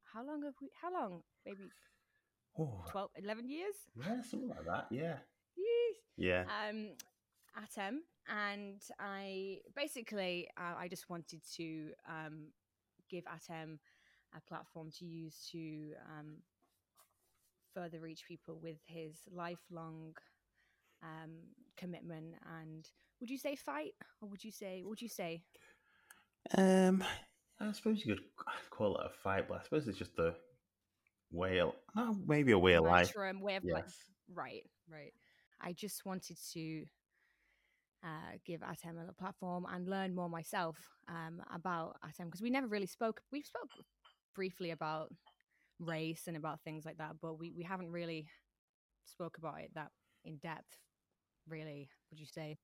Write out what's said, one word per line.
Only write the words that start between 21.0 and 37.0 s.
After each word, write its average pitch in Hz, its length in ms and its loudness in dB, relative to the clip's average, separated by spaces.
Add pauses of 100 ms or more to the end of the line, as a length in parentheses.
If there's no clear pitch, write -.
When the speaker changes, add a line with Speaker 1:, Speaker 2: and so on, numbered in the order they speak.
Speaker 1:
um, 160 300 -10 (440)
commitment 165 580 -8 (260)
and, 160 300 -12 (300)
would 233 100 -6
you 269 80 -2
say 285 180 -2
fight? 294 380 -4 (260)
Or 214 100 -10
would 202 140 -12
you 220 80 -8
say, 190 300 -8
what 180 80 -6
would 220 120 -6
you 233 60 -6
say? 170 360 -4 (1120)
Speaker 2:
Um, 185 460 10 (560)
I 214 120 -2
suppose 208 320 2
you 104 120 2
could - 80 -8 (480)
call 104 260 4
it - 80 0
a - 40 -2 (140)
fight, 98 240 4
but - 120 -2
I - 40 -10
suppose 151 240 2
it's 95 120 -2
just - 180 -4
a 82 160 6 (960)
way 90 300 4
of, 85 160 6 (200)
no, 226 300 2
maybe 147 260 10
a 104 60 12
way 90 160 12
of 82 120 12
life. 87 240 12
Speaker 1:
Mantra - 200 0
and 95 140 -4
way 190 140 2
of 190 60 -4
life. 165 220 2
Speaker 2:
Yes. 185 100 -16 (320)
Speaker 1:
Right, 160 360 -8 (260)
right. 151 240 -14 (480)
I 180 120 -4
just - 300 -6
wanted 185 360 -6 (140)
to, 160 320 -4 (1160)